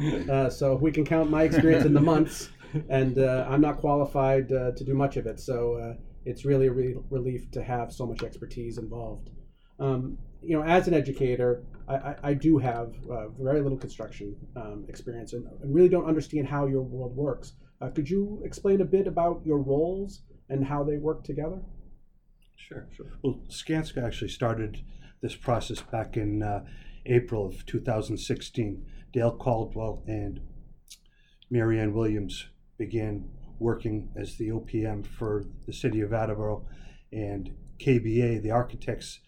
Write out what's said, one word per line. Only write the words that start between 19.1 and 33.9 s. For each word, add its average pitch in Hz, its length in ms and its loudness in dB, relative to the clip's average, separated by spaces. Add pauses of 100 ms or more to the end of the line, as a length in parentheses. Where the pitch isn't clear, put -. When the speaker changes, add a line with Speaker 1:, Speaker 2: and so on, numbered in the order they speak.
Speaker 1:
your 151 140 2
roles 165 640 0 (260)
and 135 160 -2
how 143 200 -2
they 147 120 0
work 156 280 -2
together? 160 360 -4 (960)
Speaker 3:
Sure, - 380 -16
sure. - 140 -16 (180)
Well, 123 240 0
Skanska 156 580 -2
actually 113 220 -4
started 113 560 -2 (380)
this 113 120 -4
process 113 460 -2
back 110 360 -6
in, 104 280 0
uh, 104 200 -2 (400)
April 120 440 2
of - 180 -10
two - 140 -4
thousand 107 380 -2
sixteen. - 680 -4 (260)
Dale 117 240 2
Caldwell 110 680 -2
and 101 320 -4 (1120)
Mary 113 300 4
Ann 107 140 2
Williams 107 520 0 (320)
began 104 500 -4 (300)
working 110 580 -2